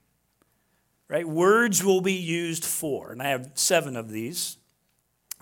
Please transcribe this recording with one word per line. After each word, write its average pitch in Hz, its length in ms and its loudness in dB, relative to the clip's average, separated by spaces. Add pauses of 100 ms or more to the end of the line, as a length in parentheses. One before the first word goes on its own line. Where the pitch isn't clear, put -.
(1080)
right? 165 200 -2
Words 190 560 4
will 190 160 4
be 190 120 2
used 170 520 -2
for, - 460 -6
and 120 100 -12
I 139 100 -2
have 131 240 -4
seven 147 420 0
of 113 140 -8
these 113 480 -6 (840)